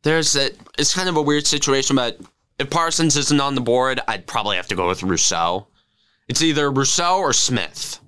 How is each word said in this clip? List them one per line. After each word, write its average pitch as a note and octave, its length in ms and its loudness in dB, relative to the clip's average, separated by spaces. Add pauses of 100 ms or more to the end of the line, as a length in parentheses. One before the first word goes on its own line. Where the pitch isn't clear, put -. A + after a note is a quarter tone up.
There's D#3 320 2
a, C#3 160 0 (260)
it's C#3+ 160 0
kind F3+ 160 -2
of E3 80 0
a D3+ 40 2
weird D3 260 2
situation, C3+ 480 0
but B2 240 -2 (400)
if C#3 100 -4
Parsons E3 480 2
isn't C#3+ 240 2
on C#3 140 -2
the C3 60 -2
board, B2+ 460 2
I'd G#2 200 -6
probably G#2 300 -2
have F2+ 100 -6
to G2+ 80 -14
go F2+ 120 0
with F2 140 -2
Rousseau. F2 680 -2 (600)
It's C3 160 -2
either D3+ 280 2
Rousseau E3+ 460 2
or D#3 160 0
Smith. - 760 -2